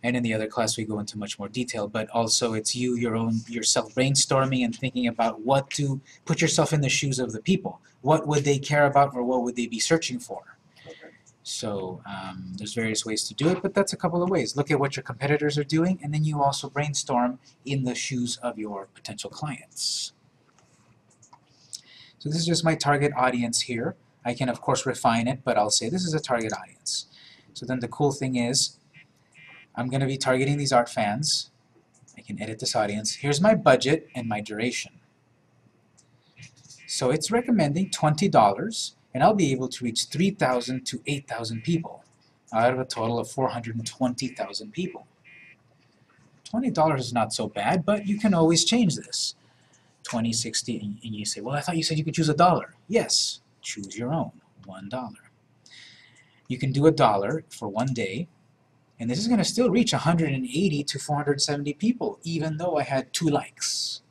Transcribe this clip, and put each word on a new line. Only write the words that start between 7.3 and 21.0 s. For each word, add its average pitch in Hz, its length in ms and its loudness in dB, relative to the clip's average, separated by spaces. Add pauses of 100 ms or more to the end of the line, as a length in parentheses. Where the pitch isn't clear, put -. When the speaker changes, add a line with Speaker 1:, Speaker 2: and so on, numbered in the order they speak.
Speaker 1:
the 107 80 -8
people. 185 400 0 (220)
What 147 240 4
would 147 180 2
they 143 140 4
care 147 260 4
about 139 300 6
or 123 80 -2
what 123 200 2
would 120 140 -2
they 120 100 -2
be 113 140 -6
searching 143 380 0
for? - 240 -12 (440)
Speaker 2:
Okay. - 280 -20 (280)
Speaker 1:
So, 95 640 -6
um, 92 520 -12
there's 104 180 -10
various 113 320 -2
ways 110 220 -2
to - 60 -12
do 147 140 2
it, 180 140 0
but 190 100 -2
that's 196 220 0
a - 20 -12
couple 175 260 0
of 180 60 2
ways. 170 260 0
Look 143 160 0
at 147 80 4
what 139 180 0
your 131 60 -8
competitors 143 540 0
are 147 80 0
doing, 160 380 2
and 147 100 -6
then 151 120 2
you 151 180 0
also 139 260 0
brainstorm 131 680 0 (260)
in 135 200 0
the 123 100 0
shoes 123 480 -4
of 117 160 -4
your 101 360 -8
potential - 360 -12
clients. - 840 -8 (2000)